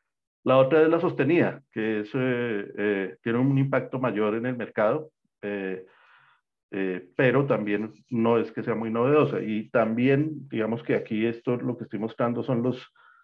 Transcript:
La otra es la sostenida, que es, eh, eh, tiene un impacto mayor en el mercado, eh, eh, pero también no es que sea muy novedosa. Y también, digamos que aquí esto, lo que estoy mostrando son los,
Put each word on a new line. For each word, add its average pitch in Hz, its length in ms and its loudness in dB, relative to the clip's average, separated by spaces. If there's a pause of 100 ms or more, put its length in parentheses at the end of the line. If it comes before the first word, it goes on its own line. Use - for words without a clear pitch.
(440)
La 127 140 6
otra 139 240 6
es 160 80 6
la 165 100 4
sostenida, 143 640 2 (100)
que 110 300 -2
es, 104 120 -8
eh, 120 640 -4
eh, 101 440 -2
tiene 117 180 0
un 135 180 2
impacto 135 420 -2
mayor 110 360 0
en 117 100 -4
el 127 100 -4
mercado, 120 560 -2 (300)
eh, 95 440 -6 (840)
eh, 95 440 -4
pero 135 300 4
también 104 480 -2 (160)
no 117 280 2
es 113 140 -2
que 110 120 -8
sea 113 120 -2
muy 113 140 -6
novedosa. 127 520 2
Y 107 280 -4
también, 131 800 0
digamos 113 360 -4
que - 120 0
aquí 110 300 -2
esto, 117 320 -2
lo 123 200 -4
que - 60 -10
estoy 107 160 -8
mostrando 117 440 -2
son 120 200 0
los, 127 220 -2 (380)